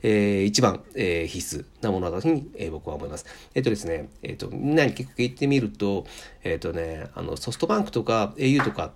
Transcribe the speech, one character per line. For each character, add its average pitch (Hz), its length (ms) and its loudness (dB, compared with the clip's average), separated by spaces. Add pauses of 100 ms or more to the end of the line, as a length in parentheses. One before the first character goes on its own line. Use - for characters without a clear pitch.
え 104 380 4
ー、 - 20 4
一 104 180 4
番、 95 220 4 (100)
え 87 300 0
ー、 - 20 -2
必 80 340 -6
須 67 60 -10 (160)
な 113 80 0
も 92 120 0
の 87 100 -2
だ 92 100 -4
と 160 60 2
い 165 40 6
う - 20 6
ふ 151 40 4
う 131 40 -2
に、 - 140 -14
え 98 120 -6
ー、 80 40 -6
僕 80 180 -10
は 76 60 -8
思 69 100 -8
い - 40 -8
ま - 80 -10
す。 - 80 -14 (300)
え 135 60 2
っ - 20 -2
と 120 60 4
で 104 80 2
す - 80 -10
ね、 82 240 -4 (140)
え - 100 -8
っ - 20 -10
と、 - 140 -8
み 143 240 0
ん - 20 6
な 151 100 8
に 113 60 2
結 127 200 -8
構 - 100 -4
聞 123 40 4
い 123 100 -4
て 143 120 0
み 139 100 4
る 110 120 0
と、 101 360 -2 (380)
え 85 120 0
っ 80 40 -6
と 82 140 -4
ね、 82 420 -6
あ - 60 -8
の、 80 160 -6
ソ - 140 -6
フ - 60 -8
ト - 80 0
バ 214 120 2
ン 202 80 2
ク - 60 -12
と 113 120 0
か 107 340 2
エ 147 60 -2
ー 131 40 4
ユ 139 120 6
ー 131 60 2
と 107 60 0
か 80 240 -6